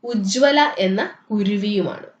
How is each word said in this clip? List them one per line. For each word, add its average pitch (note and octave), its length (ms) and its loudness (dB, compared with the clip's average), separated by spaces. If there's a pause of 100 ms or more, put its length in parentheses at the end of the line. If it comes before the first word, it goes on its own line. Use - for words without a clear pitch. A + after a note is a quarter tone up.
ഉജ്ജ്വല A#3+ 560 2 (200)
എന്ന F#3+ 220 0 (240)
കുരുവിയുമാണ്. G3+ 840 -2 (120)